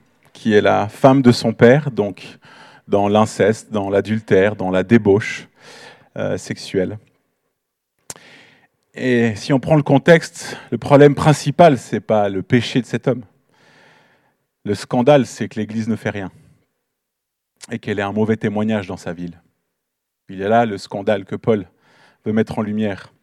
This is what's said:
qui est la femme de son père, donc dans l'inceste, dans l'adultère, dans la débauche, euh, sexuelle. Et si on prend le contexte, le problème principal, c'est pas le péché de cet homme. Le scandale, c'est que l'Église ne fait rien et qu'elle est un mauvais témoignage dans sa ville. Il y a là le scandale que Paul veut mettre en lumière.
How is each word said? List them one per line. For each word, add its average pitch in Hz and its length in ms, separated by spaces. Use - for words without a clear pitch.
qui 110 220
est 104 60
la 98 280
femme 135 320
de 120 120
son 117 200
père, 131 380
donc 104 480
dans 101 220
l'inceste, 107 640
dans 98 180
l'adultère, 101 640
dans 95 160
la 92 140
débauche, 107 640
euh, 101 220
sexuelle. 98 600
Et 117 380
si - 180
on 135 60
prend 156 160
le 151 80
contexte, - 720
le 120 80
problème 143 380
principal, 147 640
c'est - 200
pas 104 300
le 95 160
péché 123 360
de 113 60
cet - 220
homme. 120 160
Le 101 120
scandale, 127 500
c'est - 220
que - 100
l'Église 110 300
ne 110 80
fait 107 140
rien 95 200
et 113 80
qu'elle 101 180
est 101 40
un 101 100
mauvais 107 240
témoignage 107 500
dans 95 100
sa 92 160
ville. 87 300
Il 95 100
y 95 60
a 101 40
là 117 160
le 101 140
scandale 98 460
que - 100
Paul 101 320
veut 107 80
mettre 110 280
en - 20
lumière. 104 500